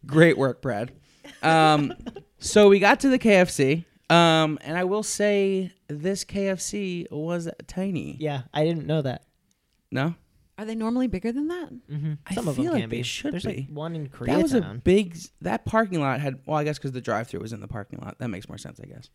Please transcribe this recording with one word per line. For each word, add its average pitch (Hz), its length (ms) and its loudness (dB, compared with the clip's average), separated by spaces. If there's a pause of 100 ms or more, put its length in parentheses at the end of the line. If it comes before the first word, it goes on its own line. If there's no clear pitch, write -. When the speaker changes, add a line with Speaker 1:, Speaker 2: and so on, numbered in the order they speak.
Speaker 1:
Great 160 320 6
work, 127 240 -2
Brad. 120 300 -6 (520)
Um, 156 500 4 (460)
so 208 300 8
we 196 100 8
got 202 220 6
to 277 80 4
the 254 100 4
K 214 160 6
F 180 140 6
C, 156 360 0 (240)
um, 160 520 4
and 160 160 -6
I 185 60 0
will 202 200 -2
say 196 680 0 (160)
this 165 360 -4
K 196 260 -4
F 190 100 -4
C 190 520 -6
was 165 360 -6 (200)
tiny. 175 520 -6
Speaker 2:
Yeah, 143 240 -4 (100)
I 151 120 0
didn't 160 220 -2
know 156 140 0
that. 131 220 -6 (680)
Speaker 1:
No? 151 240 -2 (420)
Speaker 3:
Are 208 80 -12
they 220 100 -8
normally 240 320 -2
bigger 214 240 -4
than 294 160 -4
that? 349 220 -8 (200)
Speaker 2:
Mm-hmm. 151 240 -6 (140)
Speaker 1:
I 180 80 -6
Speaker 2:
Some 196 120 -4
of 139 80 -2
Speaker 1:
feel 285 100 -2
Speaker 2:
them 339 80 -2
Speaker 1:
like 226 100 0
Speaker 2:
can 110 60 -8
Speaker 1:
they 120 80 -6
Speaker 2:
be. 123 60 -6
Speaker 1:
should 277 300 -6
Speaker 2:
There's, 175 120 -6
like, - 100 -6 (120)
Speaker 1:
be. - 60 -
Speaker 2:
one 160 220 -8
in 147 140 -8 (160)
Speaker 1:
That - 160 2
was 302 120 2
a 233 80 4
Speaker 2:
Koreatown. 110 220 -8
Speaker 1:
big 180 320 2
s-, - 160 -18 (100)
that 214 240 -4
parking 208 360 0
lot 135 180 0
had, 135 260 -4
well, 156 120 -2
I 151 60 0
guess 151 140 -4
'cause 139 140 -8
the 123 100 -8
drive-thru 110 380 -4
was 110 120 -10
in 107 100 -10
the 104 60 -14
parking 104 320 -10
lot. - 200 -14
That 123 80 -6
makes 101 200 -8
more - 120 -14
sense, - 200 -16
I - 60 -16
guess. - 300 -20